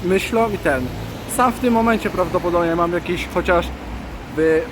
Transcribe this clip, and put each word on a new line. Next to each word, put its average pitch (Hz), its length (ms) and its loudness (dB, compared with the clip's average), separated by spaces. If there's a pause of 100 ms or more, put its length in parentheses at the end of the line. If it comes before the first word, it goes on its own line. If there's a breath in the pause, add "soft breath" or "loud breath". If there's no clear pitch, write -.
myślą 208 460 2
i 196 80 -4
ten. 135 280 0 (500)
Sam 247 160 4
w 233 80 -6
tym 240 140 2
momencie 226 360 2
prawdopodobnie 170 640 2
mam 170 180 2
jakieś 175 400 -2
chociaż 175 340 2 (720)
w 160 240 4 (100)